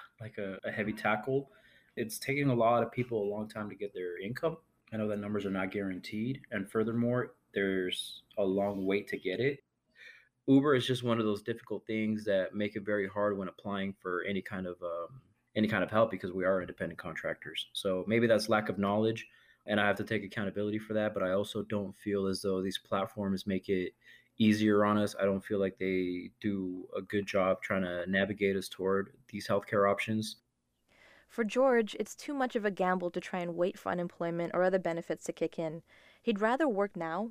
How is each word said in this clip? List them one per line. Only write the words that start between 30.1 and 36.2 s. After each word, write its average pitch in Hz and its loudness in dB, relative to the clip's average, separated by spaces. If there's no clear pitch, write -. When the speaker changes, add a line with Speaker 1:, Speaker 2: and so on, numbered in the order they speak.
Speaker 2:
For - -4
George, 240 4
it's 208 -6
too - -10
much 262 0
of 208 -2
a 208 2
gamble 180 0
to 175 -4
try 185 -6
and 175 -4
wait 175 0
for 190 -2
unemployment 175 -2
or 180 4
other 185 4
benefits 165 -4
to 170 -6
kick - -4
in. 160 -4